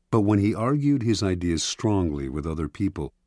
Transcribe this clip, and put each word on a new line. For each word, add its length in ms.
but 120
when 180
he 140
argued 480
his 200
ideas 400
strongly 640
with 180
other 220
people, 440